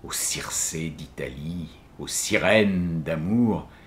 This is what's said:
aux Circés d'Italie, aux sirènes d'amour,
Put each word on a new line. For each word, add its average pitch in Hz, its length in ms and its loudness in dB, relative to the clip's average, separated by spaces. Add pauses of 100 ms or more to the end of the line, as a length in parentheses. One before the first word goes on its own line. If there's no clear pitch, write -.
aux - 80 -10
Circés - 760 -4
d'Italie, 73 800 -8 (280)
aux 71 100 -10
sirènes 92 960 2
d'amour, 87 640 2 (180)